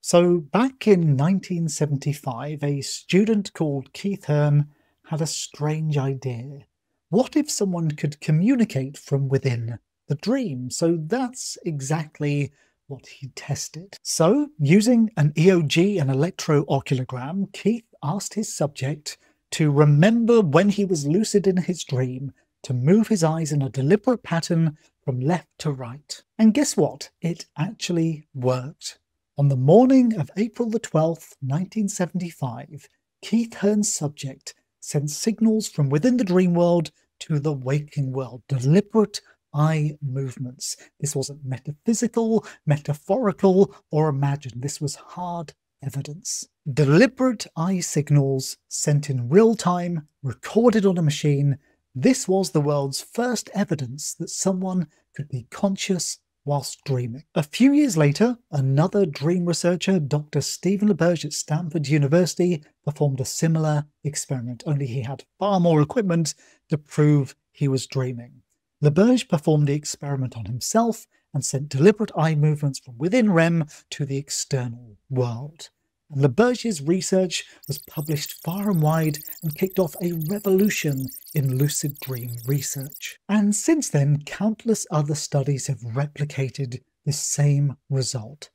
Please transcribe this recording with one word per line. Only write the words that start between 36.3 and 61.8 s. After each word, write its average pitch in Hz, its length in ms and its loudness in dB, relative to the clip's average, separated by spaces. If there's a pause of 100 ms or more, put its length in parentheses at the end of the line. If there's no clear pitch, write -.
world 175 380 2 (300)
to 151 180 -2
the 151 140 -2
waking 139 600 -4
world, 127 360 -8
deliberate 165 760 2 (320)
eye 151 480 0
movements. 131 720 -8 (240)
This 147 160 -6
wasn't 139 300 -8
metaphysical, 220 960 -2 (220)
metaphorical, 190 1080 2 (160)
or 156 200 2
imagined. 139 500 -4
This 139 180 -8
was 147 180 -6
hard 175 580 -10 (280)
evidence. 143 640 -10 (240)
Deliberate 175 760 4 (100)
eye 180 240 -2
signals 143 800 0 (100)
sent 147 400 -2
in 123 220 -4
real 226 240 6
time, 175 520 -4 (160)
recorded 208 600 0
on 185 140 2
a 175 40 0
machine. 143 540 0 (380)
This 180 340 0
was 185 220 0
the 156 100 0
world's 143 400 -2
first - 540 -6
evidence 147 600 -6
that - 140 -10
someone 185 580 -4 (280)
could 147 160 -12
be 123 200 -10
conscious - 680 -4 (320)
whilst 143 320 -6
dreaming. 123 400 -4 (140)
A 165 80 0
few 269 280 4
years 285 240 2
later, 160 400 4 (140)
another 151 560 2
dream 170 400 -2
researcher, 180 540 0
Doctor 151 400 -2
Stephen 196 480 0
LaBerge 170 360 2
at 147 80 -8
Stanford 156 540 -4